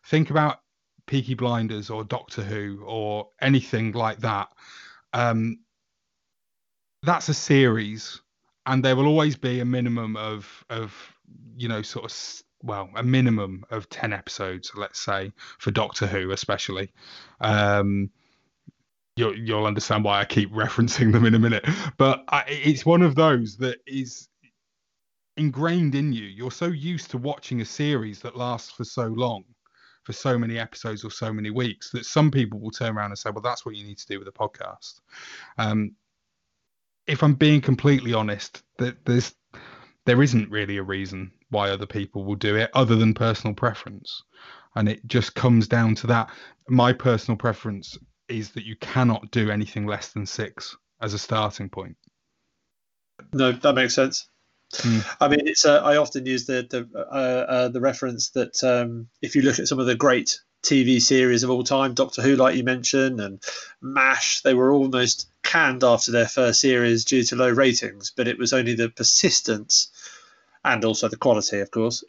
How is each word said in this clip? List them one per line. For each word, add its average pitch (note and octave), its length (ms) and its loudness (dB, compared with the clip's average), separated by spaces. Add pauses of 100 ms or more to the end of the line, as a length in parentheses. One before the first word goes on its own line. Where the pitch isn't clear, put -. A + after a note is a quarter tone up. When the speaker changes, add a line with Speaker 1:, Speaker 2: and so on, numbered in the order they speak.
Speaker 1:
Think D#3 240 2
about D3+ 320 0 (420)
Peaky C3 300 -4
Blinders A2+ 560 -4
or A2 140 -8
Doctor - 360 -10
Who G2+ 460 -8
or G#2+ 420 -6 (140)
anything B2+ 500 2
like A2 280 -4
that. G#2+ 280 -4 (640)
Um, A2+ 480 -2 (1400)
that's E3 260 0
a D3+ 60 0
series, A2+ 840 2 (460)
and C3 180 0
there C3 120 4
will C#3 100 2
always D3+ 300 2
be B2 240 -4
a A#2+ 40 -4
minimum A#2 520 -2
of, G#2+ 540 -10
of, A2+ 240 -10 (600)
you A#2+ 120 -6
know, G#2+ 140 -4
sort A#2 220 -12
of A2+ 60 -12
s-, - 340 -16 (180)
well, G2+ 320 -8
a A2+ 80 -6
minimum A2+ 680 0
of A2 180 -10
ten - 240 -6
episodes, F#2+ 640 -10
let's G2+ 240 -10
say, G2 320 -6 (260)
for - 140 -4
Doctor G#2 340 -4
Who F#2+ 240 -4
especially. G2 600 -6 (480)
Um, G2+ 680 2 (1080)
you'll, A2 200 -2
you'll A2 300 -2
understand G#2+ 380 0
why G2+ 160 2
I G2+ 40 0
keep G#2 280 0
<laughs> G#2+ 120 -2
referencing A2+ 480 2
them A2+ 120 6
in A2+ 100 6
a A2+ 60 6
minute. A#2 260 2 (300)
But C3+ 320 4
I, C#3+ 180 0
it's D3 400 0
one F3 160 6
of D3 140 4
those B2 400 4
that B2 280 -4
is C3+ 440 -10 (1080)
ingrained D3+ 600 0
in C#3+ 160 0
you. A2 120 -6
You're G#2+ 280 -10
so - 140 -6
used E3 440 -6
to C3 80 -6
watching B2+ 440 -6
a - 20 -6
series A2+ 560 -4
that A#2+ 160 -14
lasts B2 340 -8
for - 140 -10
so A#2 220 -4
long, A2+ 380 -4 (600)
for - 80 -12
so B2+ 260 -2
many A#2 200 -4
episodes A2 460 -10
or G#2+ 60 -10
so A2 220 -8
many G#2+ 180 -6
weeks, A#2+ 400 -6
that A#2 160 -10
some D3+ 240 4
people A2 300 -2
will A2 100 -10
turn A2+ 260 -6
around G#2 140 -6
and G2+ 80 -14
say, A2 120 -8
"Well, G#2 120 -10
that's A#2+ 240 -6
what A2 80 -12
you G2+ 100 -18
need G2+ 140 -18
to - 80 -20
do G2 140 -10
with F#2+ 80 -18
a F#2+ 40 -20
podcast." - 680 -12 (580)
Um, G#2+ 380 -2 (1120)
if D#3 160 0
I'm D3 100 6
being D3+ 260 6
completely C3 540 2
honest, G#2 480 -6 (160)
that B2 260 -6
there's, B2 300 0 (720)
there B2 160 6
isn't A#2 280 4
really G2+ 260 -4
a G2 80 -6
reason F#2+ 480 -8 (180)
why G2+ 200 0
other G2 160 -6
people G2+ 380 -8
will G2+ 120 -4
do G#2 200 0
it A2+ 180 0
other A#2+ 200 4
than A2+ 180 4
personal A2 420 -2
preference. - 680 -6 (540)
And G#2+ 120 0
it A2 180 -6
just A#2 280 -2
comes A#2 320 4
down A2+ 300 2
to - 100 -8
that. A#2 240 2 (380)
My B2 240 4
personal A#2+ 440 0
preference G#2+ 640 -6 (300)
is A2 240 -8
that A2 120 -12
you G#2+ 120 -14
cannot A#2+ 560 0
do G#2+ 180 0
anything G#2 360 -4
less G#2 260 -8
than G#2 140 -8
six - 500 -12 (240)
as G#2+ 120 -6
a G#2 60 -6
starting G#2+ 500 -4
point. F#2 280 -14 (1400)
Speaker 2:
No, C3 200 4
that C3+ 220 2
makes B2+ 200 2
sense. C3 340 0 (460)
Speaker 1:
Hmm. A2+ 260 2 (200)
Speaker 2:
I D3 80 4
mean, D3 180 4
it's, D#3 200 2
uh, D3 160 8
I D3 140 4
often C#3 280 0
use B2+ 220 -2
the, B2+ 240 -2
the, A#2+ 180 -6 (100)
uh, - 40 -6
uh, B2+ 640 0
the B2 120 -4
reference C3 500 -2
that, - 320 -2
um, A#2+ 460 0 (120)
if - 140 -8
you C#3+ 80 6
look C3+ 160 4
at - 80 -2
some C3+ 140 0
of B2 60 2
the A#2+ 100 2
great B2+ 440 2 (220)
T C3+ 220 4
V B2 160 6
series B2+ 420 4
of B2+ 80 -2
all B2+ 140 0
time, C3+ 280 0
Doctor C3 300 -2
Who, C3+ 140 4
like C3 200 6
you C3 60 0
mentioned, B2+ 580 0
and G2 220 -10 (400)
mash, C3 600 0
they C3+ 120 4
were B2+ 180 6
almost C3 560 2 (140)
canned C3+ 420 2
after A#2+ 280 4
their A#2 160 4
first A#2+ 320 2
series A#2+ 440 4
due B2+ 200 2
to A#2+ 120 -2
low B2+ 140 4
ratings, A#2 680 2
but B2 120 0
it - 100 -4
was B2 140 0
only B2 220 0
the A#2 140 -2
persistence - 1000 0 (720)
and A#2 200 0
also A2+ 240 0
the A2 80 -6
quality, G#2+ 420 2
of G2 140 -6
course, A#2 360 -2